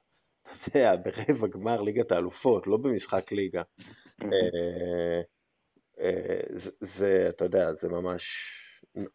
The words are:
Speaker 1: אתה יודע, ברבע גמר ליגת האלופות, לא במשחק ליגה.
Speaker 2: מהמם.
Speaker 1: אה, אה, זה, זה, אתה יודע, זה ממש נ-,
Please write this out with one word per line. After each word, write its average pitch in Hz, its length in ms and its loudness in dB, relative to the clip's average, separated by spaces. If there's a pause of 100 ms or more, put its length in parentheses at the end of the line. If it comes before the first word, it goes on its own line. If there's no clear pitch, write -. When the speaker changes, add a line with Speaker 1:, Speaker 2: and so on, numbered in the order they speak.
(420)
Speaker 1:
אתה - 360 -2
יודע, 110 180 6
ברבע 107 500 0
גמר 107 360 -2
ליגת 107 300 0
האלופות, 90 540 2
לא 101 100 4
במשחק 113 560 0
ליגה. 95 300 -2 (560)
Speaker 2:
מהמם. 104 160 -4
Speaker 1:
אה, 87 840 0 (800)
אה, 90 400 -2 (100)
זה, 95 200 -6 (100)
זה, 95 480 2
אתה 87 160 -2
יודע, 87 280 2
זה 82 160 -4
ממש 87 360 -4 (720)
נ-, 101 200 -6